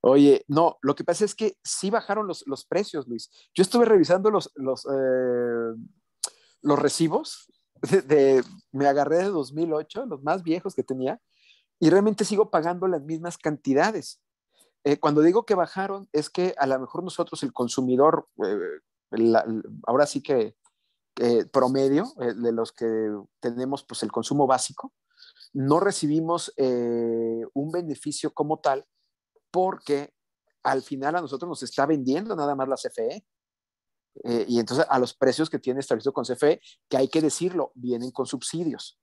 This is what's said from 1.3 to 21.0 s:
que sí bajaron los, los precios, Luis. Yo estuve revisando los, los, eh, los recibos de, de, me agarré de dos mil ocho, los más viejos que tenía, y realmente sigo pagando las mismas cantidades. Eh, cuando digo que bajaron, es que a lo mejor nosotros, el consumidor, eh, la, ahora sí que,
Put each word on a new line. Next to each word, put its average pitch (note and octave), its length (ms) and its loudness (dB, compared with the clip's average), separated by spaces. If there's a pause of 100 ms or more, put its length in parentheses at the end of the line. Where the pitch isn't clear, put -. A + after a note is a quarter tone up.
que G#3+ 280 -4
sí - 260 -6
bajaron G#3 380 -2
los, E3+ 220 -10
los C#3 160 -8
precios, D#3 420 -4
Luis. A#2 240 -10 (240)
Yo F#3 80 2
estuve A#3 220 4
revisando F#3+ 460 6
los, G3 260 -2
los, C3 300 -4
eh, B2 880 0 (840)
los D3 180 2
recibos E3 760 -2 (300)
de, F#3+ 200 4
de, C3+ 420 6 (280)
me C#3 160 2
agarré C#3+ 300 2
de F#3+ 100 2
dos C#3+ 240 -4
mil D#3+ 200 -2
ocho, D#3 340 -6
los D3 180 -10
más F3 180 -2
viejos E3+ 320 -4
que - 80 -4
tenía, C3 380 -4 (580)
y D#3+ 100 6
realmente G3+ 360 4
sigo G#3 260 0
pagando F3 380 -2
las E3 140 -2
mismas E3 360 -10
cantidades. D3+ 840 -2 (600)
Eh, D3 160 0
cuando D3+ 220 2
digo F3+ 260 4
que G#3 80 2
bajaron, G3 580 -4
es D3 180 -2
que F3+ 280 -2
a C#3 80 0
lo C3+ 140 0
mejor E3 240 -8
nosotros, E3+ 400 -6
el B2 80 -4
consumidor, B2+ 760 2 (160)
eh, F2+ 360 -4 (300)
la, A2+ 360 2 (400)
ahora C3+ 200 2
sí C#3+ 140 -6
que, A#2 360 -2 (640)